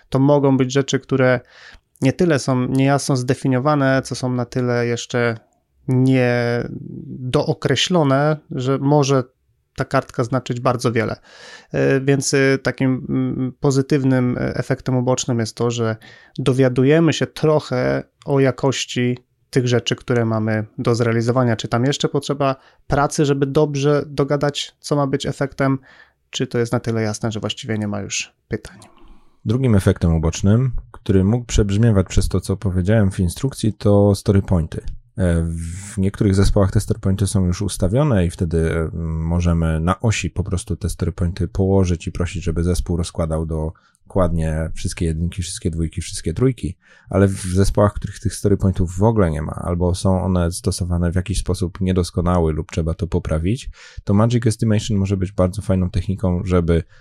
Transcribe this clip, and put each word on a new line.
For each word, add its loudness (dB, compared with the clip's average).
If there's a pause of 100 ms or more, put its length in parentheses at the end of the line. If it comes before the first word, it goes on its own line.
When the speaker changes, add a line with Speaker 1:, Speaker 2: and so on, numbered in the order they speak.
Speaker 1:
to 0
mogą 4
być 2
rzeczy, 0
które 2 (640)
nie 4
tyle 2
są 0
niejasno 2
zdefiniowane, 0
co -8
są -4
na -2
tyle -2
jeszcze -2 (520)
niedookreślone, 0 (140)
że -2
może 4 (580)
ta 0
kartka -2
znaczyć -4
bardzo 0
wiele. -2 (560)
E, 2
więc, 0
e, 4
takim, -2
mm, -2
pozytywnym, 2
e, -4
efektem -2
ubocznym -2
jest -4
to, 0
że -2 (420)
dowiadujemy 4
się -2
trochę 0 (220)
o 0
jakości 0 (320)
tych 2
rzeczy, 0
które 0
mamy -2 (120)
do 2
zrealizowania. 2
Czy -8
tam 0
jeszcze 0
potrzeba -2 (300)
pracy, 0
żeby 0
dobrze 2
dogadać, -2
co -2
ma 0
być -4
efektem, -2 (520)
czy -4
to -4
jest -2
na 0
tyle -2
jasne, -4
że -8
właściwie -6
nie -4
ma -6
już -8 (160)
pytań. -10 (640)
Speaker 2:
Drugim 2
efektem 4
ubocznym, 2 (200)
który 2
mógł 2
przebrzmiewać 2
przez 0
to, -2
co -4
powiedziałem 2
w -6
instrukcji, -2
to 4
story 2
pointy. -2 (400)
E, 2 (500)
w -8
niektórych 2
zespołach 4
te 2
story -4
pointy 0
są 0
już -2
ustawione 0
i 0
wtedy, -2
e, -2 (120)
możemy 0
na 0
osi -2
po -6
prostu -6
te -6
story -4
pointy -4
położyć 0
i -8
prosić, -6
żeby -2
zespół -2
rozkładał -4
dokładnie -2
wszystkie -6
jedynki, -2
wszystkie -6
dwójki, -4
wszystkie -8
trójki, -2 (340)
ale 4
w -4
zespołach, 2
w -16
których -10
tych -4
story 0
pointów 0
w 0
ogóle 4
nie -4
ma, -6
albo -2
są 0
one 0
stosowane -2
w -6
jakiś -2
sposób -4
niedoskonały 0
lub -6
trzeba -2
to -6
poprawić, -4 (340)
to 0
Magic 2
Estimation 0
może 0
być -4
bardzo 0
fajną 0
techniką, -2
żeby 2 (180)